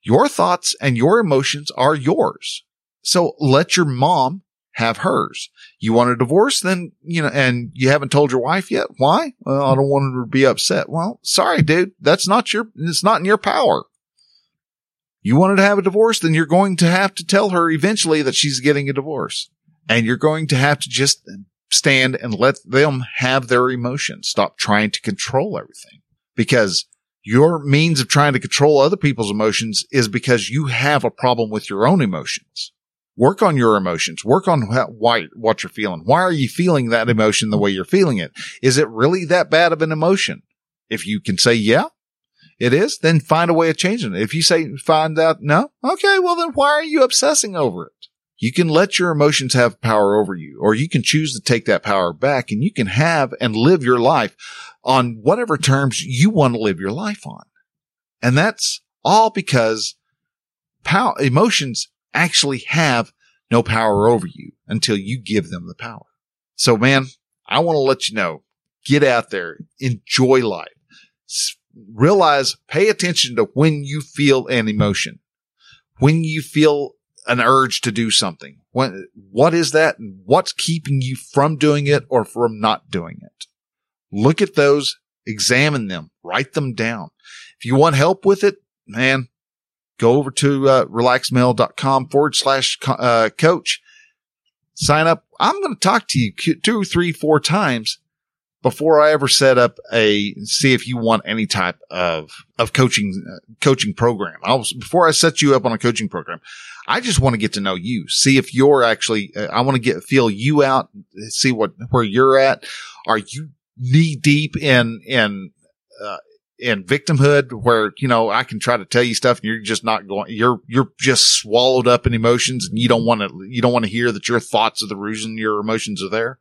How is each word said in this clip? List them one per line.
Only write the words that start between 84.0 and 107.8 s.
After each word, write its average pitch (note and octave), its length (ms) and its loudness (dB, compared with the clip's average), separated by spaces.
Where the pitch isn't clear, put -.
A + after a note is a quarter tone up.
Look A#2+ 280 2
at G3 140 -2
those, C#3+ 440 2
examine A#2+ 640 -2
them, E2 240 -10
write C3+ 300 -6
them C3+ 220 -6
down. A2 340 -6
If - 60 -20
you A#2+ 100 -2
want D3 220 4
help E3+ 280 0
with G3 200 2
it, G3 140 2
man, B2+ 420 -2
go A#2 160 4
over C3+ 180 0
to, C#3 360 0
uh, C3 180 4
relaxmail B2 720 0
dot - 200 -2
com C3+ 320 -2
forward C#3+ 260 0
slash, C3+ 520 -2
uh, A#2 520 2
coach. - 420 0
Sign D3+ 320 0
up. E3 180 0
I'm F#4 220 0
gonna C#4+ 140 -6
talk - 320 0
to - 100 -2
you A2+ 160 -2
cu-, - 220 -2
two, G#3+ 280 -2
three, F3 260 -2
four D3+ 300 0
times D3 600 -4
before D3+ 400 2
I D3+ 120 6
ever C#3 160 0
set C3 280 4
up B2 220 2
a, G#2 420 2
see C3 300 0
if A#2+ 120 -4
you B2 100 -6
want A2+ 300 0
any A2 200 -4
type F2+ 320 -4
of, E2 400 -4
of A#2 140 -2
coaching, G#2 560 -2
uh, - 320 -20
coaching B2+ 340 0
program. G2+ 480 -2
I'll, A2+ 220 -2
before E3 280 0
I D#3+ 60 4
set - 300 0
you C#3 120 4
up A#2 100 0
on A#2+ 80 0
a A2 60 -4
coaching A2+ 300 -2
program, E2+ 320 -10
I G#3+ 120 0
just A#3+ 200 -2
wanna B2+ 160 2
get G#2+ 180 -2
to G#2 60 -6
know F#2+ 140 -4
you, F#2 340 -8